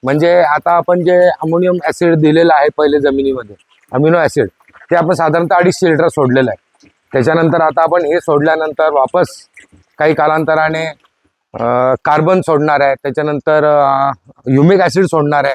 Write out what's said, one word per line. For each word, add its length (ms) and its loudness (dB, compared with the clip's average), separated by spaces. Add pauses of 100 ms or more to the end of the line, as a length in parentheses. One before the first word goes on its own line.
म्हणजे 380 2
आता 300 0
आपण 320 0
जे 100 2
अमोनियम 720 0
ॲसिड 320 0
दिलेलं 380 2
आहे 140 2 (100)
पहिले 220 0
जमिनीमध्ये, 560 -4 (360)
अमिनो 260 2
ॲसिड, 300 0 (440)
ते 40 2
आपण 160 0
साधारणतः 440 0
अडीचशे 340 0
लिटर 180 2
सोडलेलं 440 0
आहे. 380 -18 (240)
त्याच्यानंतर 480 0
आता 200 0
आपण 240 0
हे 140 0
सोडल्यानंतर 720 -2
वापस 560 -2 (500)
काही 160 0
कालांतराने, 760 -2 (680)
अ, 400 0 (120)
कार्बन 360 0
सोडणार 400 0
आहे, 140 0
त्याच्यानंतर, 680 -4
अ, 480 0 (160)
ह्युमिक 540 2
ॲसिड 240 0
सोडणार 380 -2
आहे 100 -2